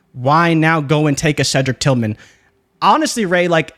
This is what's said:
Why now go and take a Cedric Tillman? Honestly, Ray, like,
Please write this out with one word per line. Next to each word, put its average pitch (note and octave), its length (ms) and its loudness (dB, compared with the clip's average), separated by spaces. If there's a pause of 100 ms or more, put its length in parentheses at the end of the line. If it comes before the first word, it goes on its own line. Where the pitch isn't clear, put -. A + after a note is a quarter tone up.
(120)
Why D#3+ 420 2
now D#3+ 260 2
go D3+ 280 0
and C#3 100 -2
take D#3 220 -2
a C3+ 40 -2
Cedric C3+ 340 -2
Tillman? A#2 380 -2 (640)
Honestly, A#3 460 0
Ray, F3 220 0
like, D#3+ 300 0